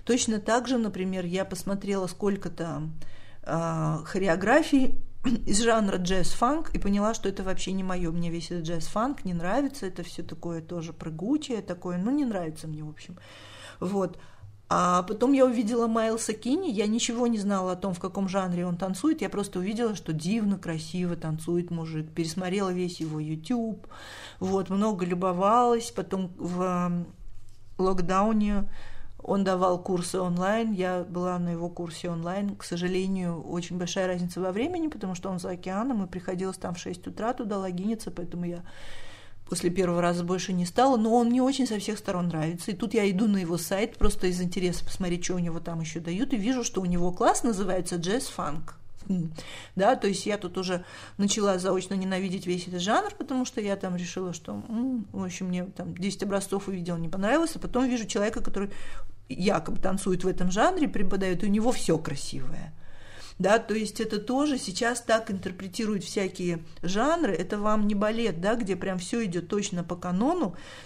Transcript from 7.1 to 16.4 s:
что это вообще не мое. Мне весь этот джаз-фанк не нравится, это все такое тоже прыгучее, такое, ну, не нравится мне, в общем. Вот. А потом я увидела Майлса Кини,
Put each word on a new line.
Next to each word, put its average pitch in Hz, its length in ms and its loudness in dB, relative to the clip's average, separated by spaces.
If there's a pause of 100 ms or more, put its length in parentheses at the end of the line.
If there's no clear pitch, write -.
что - 140 -2
это 196 140 -2
вообще 190 300 2
не 190 100 0
мое. 180 300 0
Мне 170 180 0
весь 165 200 -4
этот 170 160 -2
джаз-фанк 190 580 0
не 185 100 -2
нравится, 208 520 0
это 180 160 -8
все 170 200 -8
такое 165 380 -6
тоже 165 320 -8
прыгучее, 202 720 -4
такое, 180 360 -6
ну, 202 120 0
не 294 140 2
нравится 170 440 -4
мне, 151 160 -8
в 151 40 -8
общем. 175 280 -14 (640)
Вот. 185 380 -2 (540)
А 180 300 4
потом 214 300 2
я 262 140 8
увидела 233 420 2
Майлса 226 440 0
Кини, 294 380 0